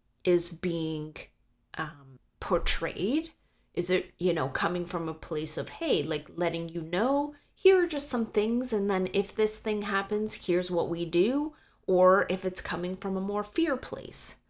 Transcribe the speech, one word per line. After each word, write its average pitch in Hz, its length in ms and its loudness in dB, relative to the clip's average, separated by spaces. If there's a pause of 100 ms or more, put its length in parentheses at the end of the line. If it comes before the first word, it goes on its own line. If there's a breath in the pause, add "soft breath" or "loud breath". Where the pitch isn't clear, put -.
(240)
is 175 280 4
being, 160 640 -4 (640)
um, 143 420 -12 (200)
portrayed. 196 920 0 (420)
Is 180 160 -2
it, - 280 0
you 175 160 0
know, 151 160 0
coming 180 360 -2
from 165 240 -6
a 160 40 -4
place 156 440 -6
of, 139 120 -4
hey, 254 320 0
like, 151 340 -4
letting 165 340 -2
you 165 120 -6
know, 254 540 0 (180 loud breath)
here 370 300 6
are 339 40 2
just 294 220 0
some 233 180 0
things, 233 440 0
and 202 180 2
then 185 240 0
if 196 220 0
this 214 220 2
thing 208 260 -4
happens, 208 640 -2
here's 180 260 2
what 170 180 0
we 170 160 -4
do, 240 480 2 (340 soft breath)
or 185 420 6
if 185 160 -4
it's 185 160 -4
coming 180 340 -4
from 190 220 -4
a 185 40 -4
more 202 220 -2
fear 311 320 0
place, - 640 -6 (120)